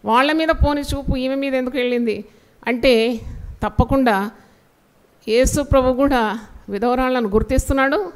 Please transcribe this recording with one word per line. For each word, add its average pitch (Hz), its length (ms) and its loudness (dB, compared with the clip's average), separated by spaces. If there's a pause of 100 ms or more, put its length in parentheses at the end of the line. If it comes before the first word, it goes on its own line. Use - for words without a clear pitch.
వాళ్ళ 240 280 4
మీద 320 200 0 (140)
పోని 285 160 0
చూపు 277 340 -4
ఈమె 262 200 -2
మీద 277 200 -2
ఎందుకు 254 220 -2
వెళ్ళింది 240 400 0 (500)
అంటే, 247 260 2 (680)
తప్పకుండా 247 540 2 (1080)
యేసు 262 340 2
ప్రభు 269 320 2
కూడా 269 260 2 (500)
విధవరాళ్లను 247 600 0
గుర్తిస్తున్నాడు 269 680 0 (180)